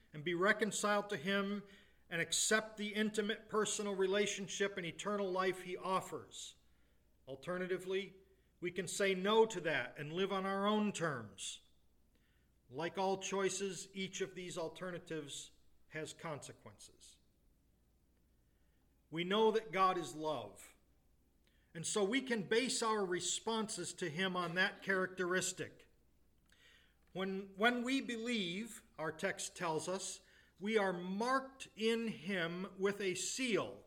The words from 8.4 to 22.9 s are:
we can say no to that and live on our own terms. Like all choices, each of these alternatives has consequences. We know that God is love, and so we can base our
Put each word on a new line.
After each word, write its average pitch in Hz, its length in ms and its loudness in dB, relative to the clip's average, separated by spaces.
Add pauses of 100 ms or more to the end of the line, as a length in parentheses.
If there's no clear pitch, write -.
we 175 100 -2
can 180 180 -2
say 190 260 4
no 214 320 6
to 185 140 -2
that 147 380 0
and 151 140 -6
live 190 200 0
on 190 120 0
our 196 220 0
own 208 260 4
terms. 131 680 -4 (1080)
Like 160 260 -4
all 190 220 2
choices, 190 720 -2
each 190 300 -4
of 175 120 -6
these 170 220 -8
alternatives 165 960 -8 (400)
has 156 240 -8
consequences. - 1000 -12 (1900)
We 165 140 -2
know 214 260 6
that 214 220 0
God 185 260 4
is 143 160 -4
love, 147 600 -6 (1000)
and 165 120 -6
so 214 160 2
we 240 200 4
can 233 220 0
base 240 380 2
our 220 220 2